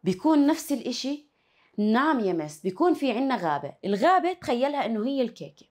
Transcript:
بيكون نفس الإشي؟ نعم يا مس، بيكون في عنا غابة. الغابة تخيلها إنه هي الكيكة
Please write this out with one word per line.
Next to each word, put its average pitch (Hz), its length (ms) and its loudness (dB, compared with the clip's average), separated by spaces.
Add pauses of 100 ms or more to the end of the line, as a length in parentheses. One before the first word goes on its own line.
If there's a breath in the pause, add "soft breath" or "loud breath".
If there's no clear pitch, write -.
بيكون 285 420 4
نفس 311 260 0
الإشي؟ 277 540 -6 (520)
نعم 240 420 2
يا 190 120 0
مس، 151 280 -6
بيكون 285 340 2
في 262 180 -2
عنا 262 240 0
غابة. 147 380 -2 (100)
الغابة 339 480 2
تخيلها 269 540 -2
إنه 226 200 -4
هي 277 160 -2
الكيكة - 480 -8